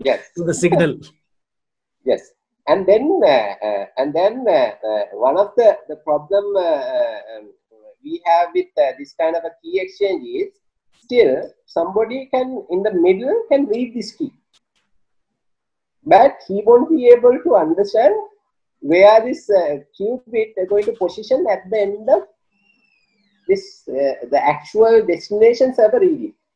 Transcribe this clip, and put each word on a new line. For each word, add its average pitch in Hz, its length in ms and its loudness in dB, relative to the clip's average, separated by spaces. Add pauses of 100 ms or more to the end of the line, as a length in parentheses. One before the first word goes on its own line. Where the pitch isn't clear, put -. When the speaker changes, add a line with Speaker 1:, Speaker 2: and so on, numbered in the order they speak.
Speaker 1:
Yes. 127 340 -2
Speaker 2:
to 175 60 -6
the 165 100 -4
signal. 170 460 0 (1040)
Speaker 1:
Yes. - 260 -4 (360)
And 180 200 0
then, 277 360 2
uh, 180 40 4
uh, 104 580 -2 (120)
and 139 160 -4
then, 220 340 -2
uh, 135 240 0 (180)
uh, 107 140 -4 (100)
one 127 240 -2
of 208 200 -2
the, 226 200 6 (120)
the 151 80 -12
problem, 156 480 -2 (100)
uh, 190 40 2
uh, 127 600 -4 (180)
um, 104 140 -20 (520)
we 160 220 -12
have 170 300 2
with, 180 120 -2 (100)
uh, 143 200 0
this 143 220 -18
kind 165 160 -2
of 170 80 -6
a 165 80 -10 (100)
key 175 200 -6
exchange 185 460 -4
is - 260 -8 (500)
still 196 480 0 (140)
somebody 220 680 -4
can, 254 380 -6
in 185 120 -2
the 202 100 -4
middle, 196 580 0
can 277 160 2
read 233 260 -6
this 233 200 -10
key. - 180 -10 (1700)
But 226 320 4 (100)
he 196 180 -4
won't 240 240 4
be 254 180 2
able 247 360 6
to 339 120 2
understand 226 600 2 (640)
where 196 440 4
this, 254 260 -10
uh, 170 280 0 (220)
qubit 220 580 -6
is 185 120 -6
going 208 160 0
to 226 80 -4
position - 560 -4
at 185 200 -4
the 214 100 -2
end 208 300 -4
of 330 140 2 (1200)
this, - 420 -4
uh, 131 400 -4
the 143 140 2
actual 214 600 2
destination 226 680 0
server 214 260 2
reading. 160 340 0 (220)